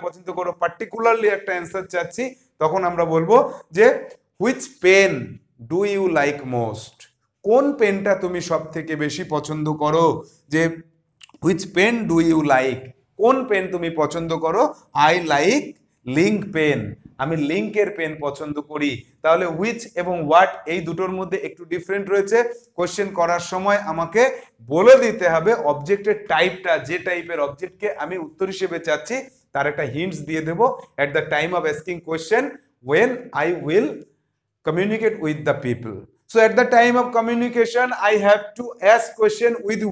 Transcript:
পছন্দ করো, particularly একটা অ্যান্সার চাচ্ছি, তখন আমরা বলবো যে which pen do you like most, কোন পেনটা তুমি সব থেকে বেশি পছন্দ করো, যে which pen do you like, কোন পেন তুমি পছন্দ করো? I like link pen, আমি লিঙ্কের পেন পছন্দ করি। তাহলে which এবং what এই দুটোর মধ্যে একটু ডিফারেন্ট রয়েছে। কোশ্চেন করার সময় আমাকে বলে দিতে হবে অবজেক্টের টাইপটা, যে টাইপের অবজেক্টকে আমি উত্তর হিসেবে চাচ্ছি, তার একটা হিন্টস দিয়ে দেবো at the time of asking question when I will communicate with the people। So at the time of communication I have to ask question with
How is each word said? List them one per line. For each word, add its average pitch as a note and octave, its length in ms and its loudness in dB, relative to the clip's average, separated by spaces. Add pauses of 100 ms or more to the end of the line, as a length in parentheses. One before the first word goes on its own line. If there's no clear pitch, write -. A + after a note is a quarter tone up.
পছন্দ F3 220 -10 (100)
করো, F3 140 -4 (120)
particularly A3+ 640 0 (100)
একটা G3 180 -8
অ্যান্সার F3 380 -8
চাচ্ছি, E3+ 300 -6 (380)
তখন D#3 280 0
আমরা E3+ 240 0
বলবো E3 220 4 (420)
যে G#3+ 80 8 (580)
which B3 220 -2 (180)
pen F#3+ 280 6 (600)
do E3+ 80 0 (140)
you G3 100 0 (160)
like C#3+ 220 0 (160)
most, A2 400 -6 (480)
কোন A#3+ 200 4 (140)
পেনটা G3 340 2 (100)
তুমি F3+ 160 -4 (100)
সব D#3 120 0 (140)
থেকে D#3 180 -6 (100)
বেশি D3+ 200 -4 (100)
পছন্দ D3+ 320 -4 (180)
করো, D#3 220 4 (480)
যে D#3+ 80 4 (840)
which E3+ 180 2 (120)
pen G3+ 180 4 (180)
do E3 60 4 (140)
you D#3+ 80 4 (160)
like, C3 280 0 (380)
কোন A#3+ 140 6 (140)
পেন G3 140 0 (100)
তুমি E3+ 160 -4 (120)
পছন্দ E3 300 -4 (140)
করো? F3+ 180 2 (480)
I - 20 4 (200)
like F3 340 2 (500)
link G3+ 220 2 (160)
pen, D3+ 240 2 (440)
আমি D#3+ 120 -2 (140)
লিঙ্কের G3+ 480 0
পেন D#3+ 140 -4 (120)
পছন্দ D3 320 -8 (160)
করি। D3 200 -2 (320)
তাহলে E3+ 220 4 (160)
which A3+ 220 -4 (180)
এবং F3+ 140 -4 (160)
what F#3 200 6 (220)
এই F#3 140 -2
দুটোর F3+ 320 -4
মধ্যে F#3 180 -6 (100)
একটু F3 160 -14 (100)
ডিফারেন্ট F#3+ 400 -6
রয়েছে। G3+ 240 2 (400)
কোশ্চেন F3+ 320 -4 (100)
করার E3+ 320 0
সময় G3 280 0 (120)
আমাকে E3+ 320 0 (500)
বলে G#3 200 8 (100)
দিতে G#3 300 -2
হবে E3 180 2 (200)
অবজেক্টের G3 460 0 (140)
টাইপটা, F3+ 420 0 (140)
যে E3 100 -4 (100)
টাইপের E3+ 400 -4
অবজেক্টকে F3+ 400 -10 (160)
আমি E3 120 -8 (100)
উত্তর F#3 280 -6
হিসেবে F#3 240 -6 (100)
চাচ্ছি, D#3 280 -4 (380)
তার C#3 180 -2
একটা D3 140 -4 (100)
হিন্টস E3 320 -6
দিয়ে D#3 220 -4
দেবো F#3 160 0 (380)
at C#3+ 140 -2
the D3+ 60 0 (100)
time D#3 240 -2
of E3 60 -2 (100)
asking E3+ 260 -8 (100)
question F#3 340 0 (480)
when G3 180 4 (360)
I - 20 0 (200)
will G#3 220 2 (760)
communicate G#3 600 0
with D3+ 220 -4
the C#3 80 0 (100)
people। A2 320 -6 (340)
So A3+ 60 2 (100)
at G#3+ 120 2
the A#3+ 80 4 (100)
time A#3+ 240 6
of A#3+ 40 0 (120)
communication A#3 680 0 (240)
I - 20 4 (140)
have G#3 160 6 (160)
to B3 40 -10 (300)
ask A#3 120 4 (160)
question G#3+ 300 2 (160)
with A3 140 -4 (100)